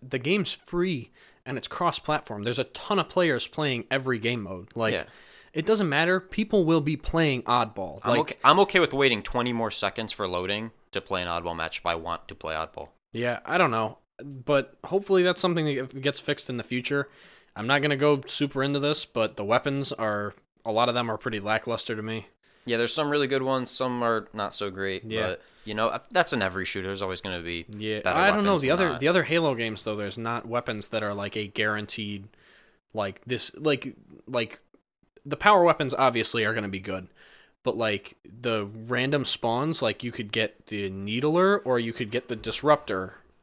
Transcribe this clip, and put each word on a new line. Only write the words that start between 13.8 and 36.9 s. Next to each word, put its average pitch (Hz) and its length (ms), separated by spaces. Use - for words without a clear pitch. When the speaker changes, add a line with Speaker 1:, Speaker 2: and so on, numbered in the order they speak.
Speaker 1:
But 139 640
hopefully 190 400
that's 180 160
something 170 260
that 135 340
gets 139 200
fixed - 280
in 127 100
the 110 60
future. 139 440
I'm 107 100
not 139 160
gonna 147 140
go 143 300
super 139 360
into 143 160
this, 147 260
but - 320
the 101 80
weapons 135 480
are, 104 420
a 117 60
lot 113 180
of 117 60
them 120 160
are 107 80
pretty 110 220
lackluster 110 560
to 107 60
me. 110 260
Speaker 2:
Yeah, 117 120
there's 117 180
some 147 160
really 147 160
good 131 160
ones, 131 280
some 123 340
are 113 280
not 104 220
so 101 160
great, 95 340
Speaker 1:
Yeah. 110 180
Speaker 2:
but, 92 200
you 107 100
know, 110 240
that's 175 200
in 127 80
every 95 240
shooter. 92 220
There's 98 160
always 92 180
gonna 90 220
be 85 260
Speaker 1:
Yeah, 107 320
Speaker 2:
better 92 180
Speaker 1:
I 190 120
don't 208 140
know. 202 80
Speaker 2:
weapons 165 100
Speaker 1:
The 131 60
Speaker 2:
than 143 40
Speaker 1:
other, 175 180
Speaker 2:
not. 147 100
Speaker 1:
the 139 80
other 175 160
Halo 160 320
games, 113 260
though, 107 140
there's 101 200
not 117 300
weapons 117 420
that 110 140
are, 104 100
like, 101 240
a 104 120
guaranteed, 104 800
like, 101 320
this, 120 300
like, 139 400
like, 120 320
the 143 100
power 202 280
weapons 151 280
obviously 120 520
are 110 100
gonna 107 140
be 95 100
good, 92 300